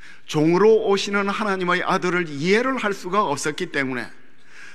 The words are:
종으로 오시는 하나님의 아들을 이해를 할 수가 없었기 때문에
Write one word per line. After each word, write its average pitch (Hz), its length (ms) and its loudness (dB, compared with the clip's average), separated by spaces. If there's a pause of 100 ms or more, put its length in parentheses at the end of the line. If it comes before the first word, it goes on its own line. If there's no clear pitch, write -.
(260)
종으로 175 600 4
오시는 202 420 0
하나님의 190 540 0
아들을 180 440 0
이해를 196 500 0
할 214 160 -2
수가 196 300 0
없었기 151 440 -2
때문에 131 420 -4 (640)